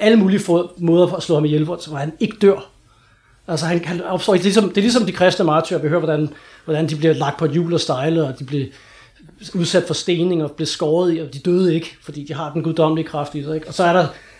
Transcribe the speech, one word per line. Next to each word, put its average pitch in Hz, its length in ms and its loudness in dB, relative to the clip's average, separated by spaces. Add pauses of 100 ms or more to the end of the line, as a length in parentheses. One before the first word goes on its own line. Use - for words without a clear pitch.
alle 220 160 4
mulige 190 240 4
fo-, 175 320 0 (120)
måder 170 220 6
for 180 100 -2
at 160 60 -6
slå 170 120 0
ham 151 100 2
ihjel, 151 200 2
hvor, 170 240 -6
hvor 151 100 -10
han 151 220 -6
ikke - 200 -2
dør. 196 160 6 (920)
Altså, 156 180 -2
han, 170 180 0
han 170 180 -6
opstår 180 320 0
ikke. 180 80 2
Det 196 80 2
er - 40 0
ligesom, 208 140 4
det - 100 -4
er 202 40 2
ligesom 233 240 2
de 180 60 -4
kristne 180 320 2
martyrer. 160 340 0
Vi 147 100 -2
hører, 165 120 0
hvordan, 156 280 0 (360)
hvordan 156 240 -2
de 156 80 -6
bliver 156 180 2
lagt 139 240 -4
på 165 60 -4
et 151 60 0
hjul 170 240 0
og 160 60 2
stejle, 156 440 -2
og 131 140 -6
de 139 60 -10
bliver 135 220 -4 (880)
udsat 175 320 0
for 156 80 -4
stening 175 500 0
og 139 80 -6
bliver 156 140 -6
skåret 165 500 0
i, - 20 -2
og 139 160 -10
de 139 40 -10
døde 180 360 2
ikke, 165 280 -6
fordi 147 220 -14
de 147 100 -10
har 147 180 -8
den 156 100 -4
guddommelige 160 460 2
kraft 147 260 -6
i 151 100 -8
sig, 156 100 -6
ikke? 156 140 -8
Og 147 60 -12
så 185 100 0
er 170 80 4
der 175 140 4 (340)